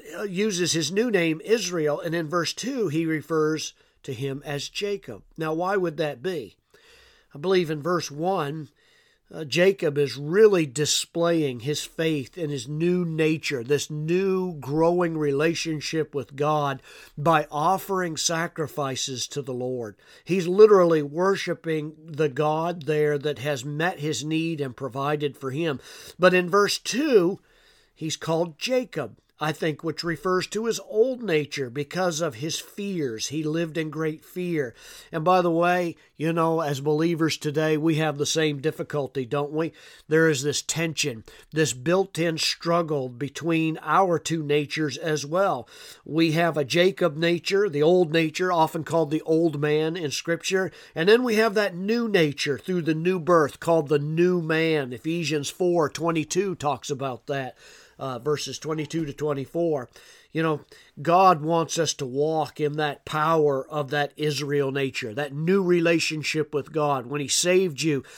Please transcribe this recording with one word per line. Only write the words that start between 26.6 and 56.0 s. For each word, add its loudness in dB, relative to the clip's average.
two, 2
he's -8
called -2
Jacob, -4
I -2
think, -4
which -4
refers -2
to -4
his 0
old 2
nature 0
because -4
of -4
his -6
fears. -6
He -6
lived -2
in -4
great -6
fear. -4
And -4
by 4
the 4
way, 2
you -2
know, 2
as -2
believers 2
today, 0
we 2
have 0
the -2
same 0
difficulty, -4
don't -2
we? -2
There 6
is 0
this -2
tension, -4
this 2
built-in 0
struggle -2
between -2
our 2
two -4
natures -2
as -2
well. 0
We 2
have 2
a 0
Jacob 2
nature, 0
the 0
old 6
nature, 0
often 2
called 0
the -2
old 2
man 2
in -4
Scripture, -2
and 0
then 8
we 2
have 4
that 0
new -2
nature 2
through -2
the 0
new 0
birth 2
called 2
the 2
new 2
man. 0
Ephesians -4
four 0
twenty-two -2